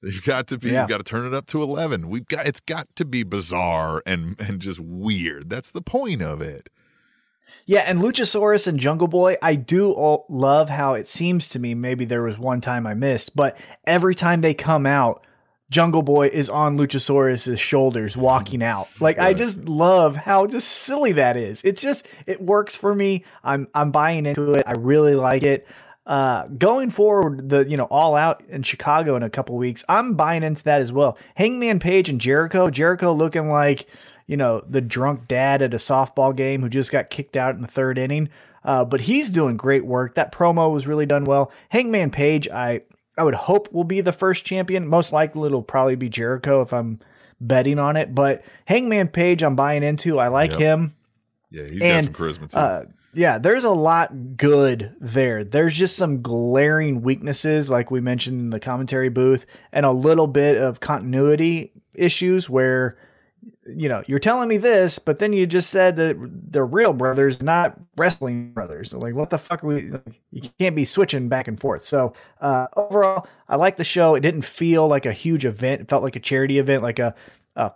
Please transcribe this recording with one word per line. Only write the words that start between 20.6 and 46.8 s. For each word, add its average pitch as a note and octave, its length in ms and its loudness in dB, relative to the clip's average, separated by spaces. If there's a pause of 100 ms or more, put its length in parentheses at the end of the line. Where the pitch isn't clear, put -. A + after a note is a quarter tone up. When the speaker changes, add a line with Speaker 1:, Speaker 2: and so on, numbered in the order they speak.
Speaker 2:
silly C4+ 440 -2
that B2+ 240 2
is. A2 280 -8
It G3 120 0
just, - 300 -6 (200)
it F#3 160 -6
works G#3 320 0
for G3+ 200 -2
me. G3 300 -2 (200)
I'm, C#3 300 -4
I'm D3 180 0
buying D#3 340 2
into D3 280 0
it. C#3 120 4
I - 60 -4
really C#3+ 420 4
like C3 300 2
it. C#3 220 0 (380)
Uh, C3 440 -2
going A3+ 420 2
forward, F3+ 580 2
the, C#3+ 200 4
you D3 80 -2
know, C3 80 0
All D3+ 320 2
Out D#3+ 320 0
in C3+ 160 -8
Chicago D3+ 500 0
in A#2+ 80 -2
a A2+ 80 -4
couple B2 260 -6
weeks, B2 320 -6
I'm A3+ 260 2
buying D#3+ 280 0
into D#3 220 -4
that D3 160 4
as A#2+ 120 -2
well. C3+ 240 2 (200)
Hangman A#3 420 0
Page F3+ 300 2
and C3+ 120 -2
Jericho, D#3+ 500 2
Jericho E3+ 420 2
looking D#3 360 0
like, D3 380 2 (400)
you D3 100 -4
know, A#2+ 320 0
the C3 120 -2
drunk B2 480 -4
dad C3+ 340 0
at A#2+ 120 -2
a - 40 -2
softball C3+ 560 0
game C3+ 260 -2
who B2+ 80 -2
just B2+ 220 -2
got C3 200 -2
kicked - 260 -8
out C3 180 0
in - 60 -12
the A#2+ 80 -12
third C3 300 -2
inning. D3 320 -2 (340)
Uh, C3 200 2
but B2 180 -2
he's A#3+ 280 0
doing D3+ 260 0
great C3+ 280 2
work. B2 320 -2
That D#3+ 160 -2
promo E3+ 400 2
was C#3+ 140 -2
really D3+ 200 0
done C#3+ 180 2
well. C#3 280 2 (160)
Hangman A3 420 0
Page, D3 380 0
I, A#2+ 340 -4 (340)
I E3 80 0
would C#3 100 4
hope G#3 380 0
will E3+ 120 0
be F#3+ 160 -2
the F3+ 120 0
first F#3 320 -2
champion. F#3 440 -4
Most E3 240 2
likely D3+ 340 0
it'll C3+ 160 0
probably C3 340 0
be B2 120 -4
Jericho B2+ 540 0
if A#2+ 100 -6
I'm A#2 260 -4 (420)